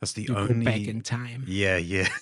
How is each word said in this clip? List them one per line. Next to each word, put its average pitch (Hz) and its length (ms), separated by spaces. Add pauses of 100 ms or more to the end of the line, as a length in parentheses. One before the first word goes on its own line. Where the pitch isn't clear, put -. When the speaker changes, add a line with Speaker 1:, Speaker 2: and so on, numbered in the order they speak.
Speaker 1:
That's 107 120
the 107 100
Speaker 2:
You - 60
go 120 60 (140)
Speaker 1:
only 117 160
Speaker 2:
back 107 220
in 113 140
time. 123 460
Speaker 1:
Yeah, 95 300
yeah. 87 320 (120)